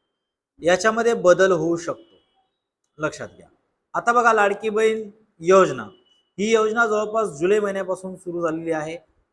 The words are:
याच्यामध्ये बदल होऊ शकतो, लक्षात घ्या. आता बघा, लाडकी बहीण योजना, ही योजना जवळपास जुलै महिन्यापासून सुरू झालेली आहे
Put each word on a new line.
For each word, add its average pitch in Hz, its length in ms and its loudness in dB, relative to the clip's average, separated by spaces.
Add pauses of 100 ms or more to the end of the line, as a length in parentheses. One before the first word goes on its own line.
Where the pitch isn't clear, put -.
(600)
याच्यामध्ये 220 540 0
बदल 180 380 4
होऊ 165 260 0
शकतो, - 380 -12 (840)
लक्षात 147 300 -8 (100)
घ्या. 87 100 -20 (460)
आता 175 180 0
बघा, 233 220 4
लाडकी 202 360 0
बहीण 220 400 0 (300)
योजना, 165 440 4 (560)
ही 220 140 0
योजना 220 340 2
जवळपास 214 400 -2
जुलै 180 320 -2
महिन्यापासून 190 560 -6
सुरू 170 260 -10
झालेली 165 300 -4
आहे 156 260 -8 (360)